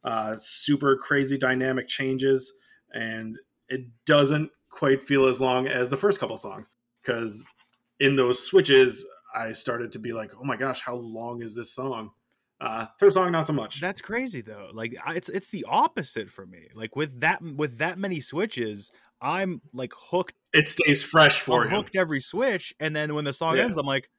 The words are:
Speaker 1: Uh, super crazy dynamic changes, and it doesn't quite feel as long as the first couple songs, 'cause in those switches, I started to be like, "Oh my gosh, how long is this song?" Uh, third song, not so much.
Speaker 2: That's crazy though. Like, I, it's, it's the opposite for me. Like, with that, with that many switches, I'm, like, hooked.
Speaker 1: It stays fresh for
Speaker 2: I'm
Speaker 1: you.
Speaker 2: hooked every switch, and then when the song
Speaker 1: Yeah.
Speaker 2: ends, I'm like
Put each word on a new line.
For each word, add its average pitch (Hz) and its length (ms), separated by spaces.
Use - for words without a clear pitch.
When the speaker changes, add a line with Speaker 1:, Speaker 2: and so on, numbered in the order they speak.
Speaker 1:
Uh, 110 340
super 139 600
crazy 135 420
dynamic 127 480
changes, 131 640
and 113 460
it 127 140
doesn't 147 440
quite 135 340
feel 139 220
as 123 140
long 127 280
as 123 200
the 135 80
first 196 220
couple - 180
songs, 104 300
'cause 117 420
in 139 160
those 123 260
switches, 135 640
I 113 160
started 117 400
to 117 80
be 117 120
like, 110 240
"Oh 123 60
my 131 140
gosh, 127 240
how 123 160
long 117 460
is 110 120
this 117 160
song?" 120 400
Uh, 113 260
third 196 140
song, 185 180
not 160 160
so 151 60
much. 131 280
Speaker 2:
That's 190 200
crazy 226 400
though. 101 320
Like, 113 240
I, 160 80
it's, 185 140
it's - 220
the - 180
opposite 151 600
for - 160
me. 90 300
Like, 110 220
with 139 240
that, 160 200
with 143 380
that 170 220
many 190 180
switches, 120 720
I'm, 170 380
like, 127 240
hooked. - 380
Speaker 1:
It 156 140
stays - 380
fresh 151 360
for 123 260
Speaker 2:
I'm 117 40
Speaker 1:
you. 190 60
Speaker 2:
hooked 202 180
every 160 260
switch, 214 600
and 156 160
then 151 180
when 151 100
the 139 80
song 160 260
Speaker 1:
Yeah. 127 60
Speaker 2:
ends, 170 120
I'm 139 100
like 135 320